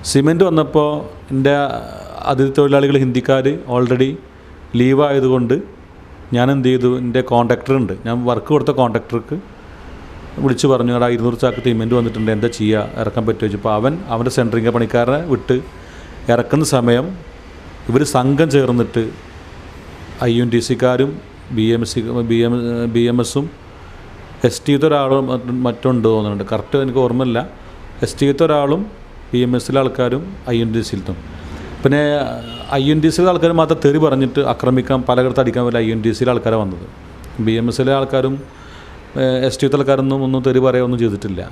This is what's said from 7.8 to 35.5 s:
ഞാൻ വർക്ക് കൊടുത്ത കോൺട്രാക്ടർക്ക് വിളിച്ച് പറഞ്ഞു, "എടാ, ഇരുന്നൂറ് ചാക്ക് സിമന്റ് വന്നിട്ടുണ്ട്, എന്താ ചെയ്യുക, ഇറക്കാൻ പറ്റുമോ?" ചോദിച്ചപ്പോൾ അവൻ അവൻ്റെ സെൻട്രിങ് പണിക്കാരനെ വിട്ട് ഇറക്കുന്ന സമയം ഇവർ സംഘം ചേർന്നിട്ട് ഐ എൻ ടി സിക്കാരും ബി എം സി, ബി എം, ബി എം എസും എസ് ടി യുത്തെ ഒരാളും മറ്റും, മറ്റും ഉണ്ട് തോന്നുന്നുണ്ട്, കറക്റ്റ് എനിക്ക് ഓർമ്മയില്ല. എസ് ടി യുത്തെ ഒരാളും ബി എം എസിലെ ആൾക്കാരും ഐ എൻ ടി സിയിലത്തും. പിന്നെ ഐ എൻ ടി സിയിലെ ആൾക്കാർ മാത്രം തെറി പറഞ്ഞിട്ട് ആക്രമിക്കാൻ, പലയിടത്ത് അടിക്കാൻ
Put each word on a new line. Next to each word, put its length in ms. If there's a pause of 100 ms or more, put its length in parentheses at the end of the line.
ഞാൻ 100 (140)
വർക്ക് 240
കൊടുത്ത 260
കോൺട്രാക്ടർക്ക് 560 (1080)
വിളിച്ച് 280
പറഞ്ഞു, 260
"എടാ, 180
ഇരുന്നൂറ് 280
ചാക്ക് 220
സിമന്റ് 340
വന്നിട്ടുണ്ട്, 360
എന്താ 220
ചെയ്യുക, 440
ഇറക്കാൻ 260
പറ്റുമോ?" 140
ചോദിച്ചപ്പോൾ 380
അവൻ 140 (200)
അവൻ്റെ 240
സെൻട്രിങ് 400
പണിക്കാരനെ 420 (140)
വിട്ട് 240 (760)
ഇറക്കുന്ന 320 (100)
സമയം 300 (840)
ഇവർ 140 (120)
സംഘം 400
ചേർന്നിട്ട് 480 (1300)
ഐ 20 (140)
എൻ 100
ടി 140
സിക്കാരും 440 (440)
ബി 180
എം 160
സി, 100 (300)
ബി 160
എം, 80 (400)
ബി 160
എം 140
എസും 220 (1000)
എസ് 180
ടി 80
യുത്തെ 140
ഒരാളും 440
മറ്റും, 240 (120)
മറ്റും 240
ഉണ്ട് 160
തോന്നുന്നുണ്ട്, 440
കറക്റ്റ് 340
എനിക്ക് 200
ഓർമ്മയില്ല. 340 (680)
എസ് 140
ടി 100
യുത്തെ 180
ഒരാളും 340 (500)
ബി 140
എം 120
എസിലെ 240
ആൾക്കാരും 420 (300)
ഐ 100
എൻ 120
ടി 120
സിയിലത്തും. 300 (640)
പിന്നെ 200 (760)
ഐ 40 (100)
എൻ 120
ടി 120
സിയിലെ 160
ആൾക്കാർ 280
മാത്രം 260
തെറി 200
പറഞ്ഞിട്ട് 360 (100)
ആക്രമിക്കാൻ, 480 (100)
പലയിടത്ത് 340
അടിക്കാൻ 220